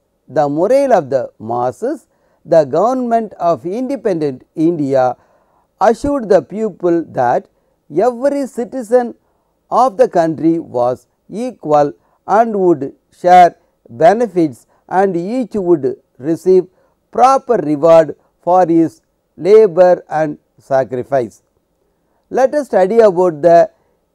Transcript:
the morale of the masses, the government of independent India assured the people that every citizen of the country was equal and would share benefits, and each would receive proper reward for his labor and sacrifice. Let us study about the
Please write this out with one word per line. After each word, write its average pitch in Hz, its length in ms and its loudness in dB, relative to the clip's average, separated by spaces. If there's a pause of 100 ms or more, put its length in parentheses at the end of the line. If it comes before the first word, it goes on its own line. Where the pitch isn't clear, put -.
(280)
the 147 200 -2
morale 240 440 0
of 160 180 0
the 123 280 -4
masses, 123 680 -6 (380)
the 160 200 2
government 226 720 -4
of 160 300 -4
independent 190 800 -6 (100)
India 139 640 0 (640)
assured 233 480 -2
the 175 140 2
people 175 600 -4
that 127 440 -4 (480)
every 254 500 -2
citizen 240 680 -4 (560)
of 220 260 0
the - 120 2
country 165 500 -2
was 120 480 -4 (220)
equal 156 640 -2 (340)
and 220 320 0
would 165 360 -2 (160)
share 180 460 4 (320)
benefits, 170 760 -2 (220)
and 185 280 -2
each 202 380 -6
would 170 420 -2 (220)
receive 170 480 0 (440)
proper 254 460 0
reward 156 580 2 (280)
for 180 240 2
his 165 340 0 (360)
labor 180 720 4
and 156 280 -4 (200)
sacrifice. 127 840 -4 (840)
Let 254 260 0
us 294 120 -4
study 190 320 0
about 180 420 2
the 170 300 4 (440)